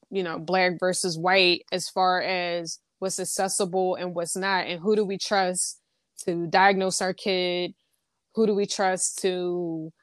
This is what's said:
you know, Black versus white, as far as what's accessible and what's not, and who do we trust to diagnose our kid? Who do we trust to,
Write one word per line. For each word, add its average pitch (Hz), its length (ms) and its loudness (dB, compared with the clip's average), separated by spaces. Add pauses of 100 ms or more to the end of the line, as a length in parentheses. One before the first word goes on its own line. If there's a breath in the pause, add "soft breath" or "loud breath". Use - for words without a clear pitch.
(100)
you 185 140 -4
know, 170 160 -6
Black 180 400 0
versus 180 360 0
white, 180 540 4
as 180 180 -4
far 185 340 2
as 175 580 -4 (180)
what's 190 220 -4
accessible 185 760 0
and 180 220 -6
what's 170 180 -4
not, 190 320 0
and 165 140 -6
who 208 160 2
do 214 80 2
we 190 120 -4
trust 185 640 -2 (440)
to 170 240 -2
diagnose 190 520 4
our 185 140 -2
kid? 180 580 0 (640)
Who 220 140 4
do 214 60 2
we 202 120 2
trust 185 560 -2
to, 175 680 -2 (100)